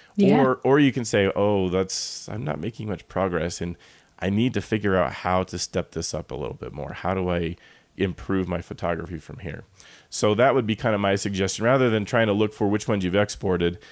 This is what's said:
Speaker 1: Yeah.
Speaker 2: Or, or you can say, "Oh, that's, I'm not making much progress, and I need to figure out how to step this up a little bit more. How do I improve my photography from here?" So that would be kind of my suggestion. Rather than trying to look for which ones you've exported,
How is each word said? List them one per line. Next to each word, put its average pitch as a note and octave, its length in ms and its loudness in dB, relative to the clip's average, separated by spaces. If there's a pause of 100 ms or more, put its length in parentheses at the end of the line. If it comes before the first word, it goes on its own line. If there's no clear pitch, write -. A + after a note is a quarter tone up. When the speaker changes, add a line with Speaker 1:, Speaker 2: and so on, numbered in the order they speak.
(160)
Speaker 1:
Yeah. G3+ 260 6
Speaker 2:
Or, C3 220 4
or C3+ 160 6
you C#3 140 6
can B2+ 100 -2
say, G2+ 320 4
"Oh, G2+ 320 2
that's, - 640 -4
I'm G#2+ 160 -8
not D3 160 -4
making G#2+ 260 -8
much F#2 220 -8
progress, F2 500 -2
and F2 160 -6 (440)
I F#2+ 100 -2
need A2 240 2
to G#2 80 -2
figure G#2 340 0
out E2+ 160 2
how F#2 320 0
to F2+ 160 -8
step - 320 -4
this - 220 -6
up D#2+ 180 -8
a C2 40 -10
little C2+ 200 -6
bit A#1+ 160 -12
more. C#2+ 220 -10
How F#2 200 -4
do F#2 160 0
I F2 280 -2 (400)
improve F#2+ 500 -2
my E2+ 140 -4
photography E2+ 560 -6
from C#2+ 220 -16
here?" - 260 -12 (440)
So G#2+ 260 2
that B2 200 4
would B2+ 100 2
be G#2+ 120 -2
kind A2 180 0
of G2+ 60 0
my G2 160 2
suggestion. G2+ 480 -2
Rather B2+ 240 4
than G#2+ 160 0
trying A2+ 220 2
to G#2 60 2
look G#2+ 200 0
for G#2 160 0
which G#2 180 -2
ones G2+ 160 0
you've F2+ 120 0
exported, F#2 600 0 (140)